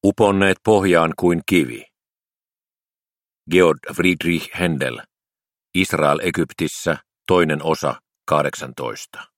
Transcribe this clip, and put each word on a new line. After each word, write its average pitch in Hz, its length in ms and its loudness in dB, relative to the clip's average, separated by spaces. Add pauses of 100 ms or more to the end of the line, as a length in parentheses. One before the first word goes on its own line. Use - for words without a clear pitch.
uponneet 98 580 2
pohjaan 87 560 2
kuin 87 260 0
kivi. 67 400 -2 (1700)
Georg 85 280 4 (160)
Friedrich 87 580 0
Händel, 67 480 -4 (760)
Israel 76 480 0
Egyptissä, 82 720 -4 (300)
toinen 80 360 2
osa, 78 380 -4 (240)
kahdeksantoista. 65 1000 -6 (100)